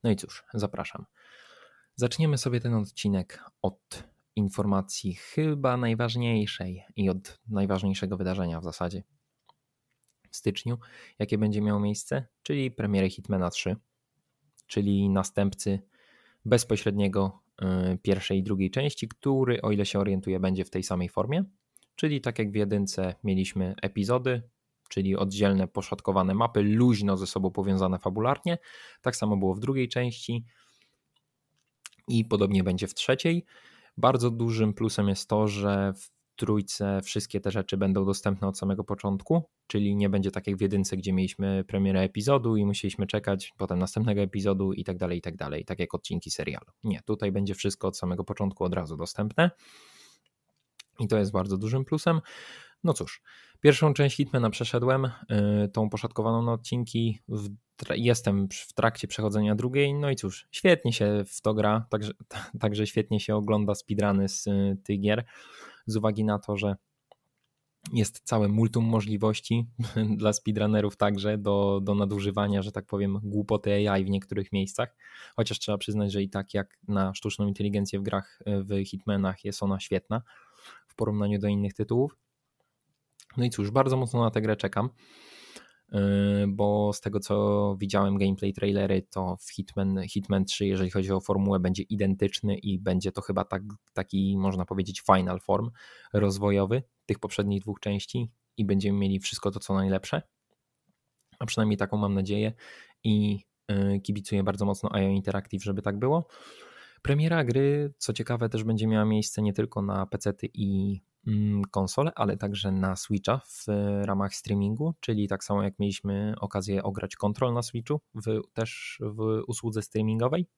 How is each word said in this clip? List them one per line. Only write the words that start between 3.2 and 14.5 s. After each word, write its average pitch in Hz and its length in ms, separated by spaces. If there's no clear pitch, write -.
od - 420
informacji 98 800
chyba 143 640
najważniejszej 113 1040
i 98 140
od 92 380
najważniejszego 98 720
wydarzenia 90 420
w 87 40
zasadzie 90 400
w - 60
styczniu, 117 400
jakie 104 180
będzie 104 240
miało 104 180
miejsce, 104 460
czyli 135 280
premiery 98 380
Hitmana 92 400
trzy, 95 260